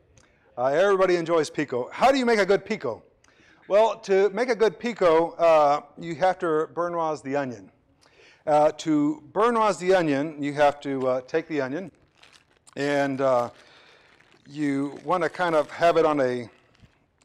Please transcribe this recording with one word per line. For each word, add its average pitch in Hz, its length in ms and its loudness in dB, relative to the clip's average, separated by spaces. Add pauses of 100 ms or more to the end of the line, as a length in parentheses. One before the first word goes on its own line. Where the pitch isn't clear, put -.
(580)
Uh, 123 80 -2
everybody 185 500 2
enjoys 165 340 -2
pico. 127 440 -6
How 247 180 2
do 277 80 2
you 247 60 -2
make 233 140 2
a 190 60 2
good 196 200 0
pico? 151 360 -8 (640)
Well, 208 340 2
to 196 280 2
make 233 200 -4
a 233 60 0
good 202 220 0
pico, 170 540 2
uh, 151 500 2 (160)
you 170 200 -10
have 180 200 0
to 160 340 -2
Bernoise 160 520 -6
the 135 120 -6
onion. 120 360 -6 (760)
Uh, 151 280 4
to 151 500 -2 (100)
Bernoise 220 460 2
the 180 160 2
onion, 147 440 -2
you 143 140 -6
have 143 280 2
to, 135 260 -4
uh, 127 140 -2
take 160 260 -4
the 147 140 -4
onion, 143 300 -8 (840)
and, 139 460 -2
uh, 123 280 2 (1000)
you 143 560 -6
wanna 160 260 -2
kind 170 260 -2
of 147 160 0
have 165 260 2
it 160 80 4
on 151 160 2
a 123 260 -2 (760)